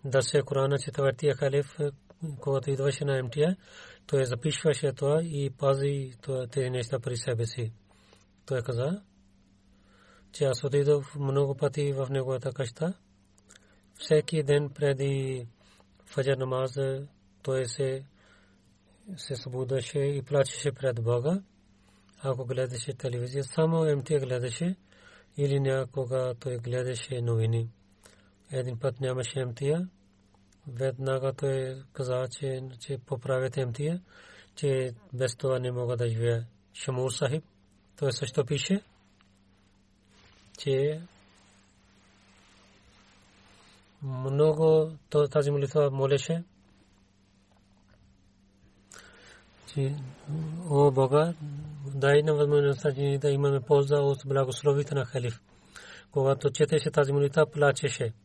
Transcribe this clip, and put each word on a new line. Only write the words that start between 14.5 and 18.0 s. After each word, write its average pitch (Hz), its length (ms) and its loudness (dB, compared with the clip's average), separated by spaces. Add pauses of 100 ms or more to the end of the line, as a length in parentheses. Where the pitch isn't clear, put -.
преди 135 760 -2 (580)
фаджар 135 320 0
намаз, 131 400 -2
е, 135 300 -4 (360)
той 131 220 0
се, 135 380 -4 (1120)